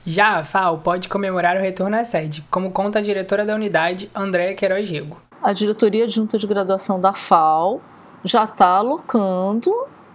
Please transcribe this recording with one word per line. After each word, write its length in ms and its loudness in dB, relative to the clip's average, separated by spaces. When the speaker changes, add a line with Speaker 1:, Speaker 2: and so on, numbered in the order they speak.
Speaker 1:
Já 340 2
a 60 -4
fau 320 0
pode 320 -2
comemorar 480 0
o 40 -2
retorno 360 -2
à 80 0
sede, 440 -4
como 220 -2
conta 280 -2
a 20 -2
diretora 440 -2
da 80 -2
unidade, 600 -2
Andréa 400 -2
Queiroz 340 -2
Rego. 320 -8
Speaker 2:
A 80 2
diretoria 540 2
adjunta 320 -2
de 100 -4
graduação 540 -2
da 100 4
fau 720 2
já 240 2
tá 300 4
alocando 920 0